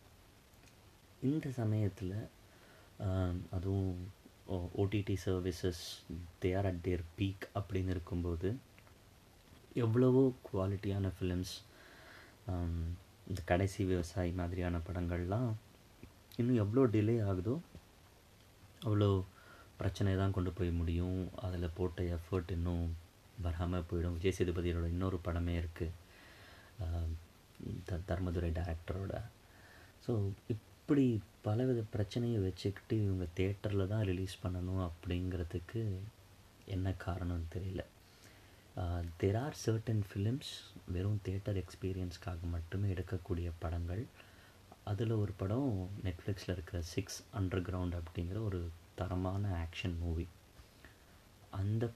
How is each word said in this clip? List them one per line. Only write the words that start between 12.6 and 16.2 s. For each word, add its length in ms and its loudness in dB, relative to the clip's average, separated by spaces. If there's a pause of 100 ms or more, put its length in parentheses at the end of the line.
இந்த 160 -2
கடைசி 400 4
விவசாயி 480 2
மாதிரியான 460 0
படங்கள்லாம் 760 0 (840)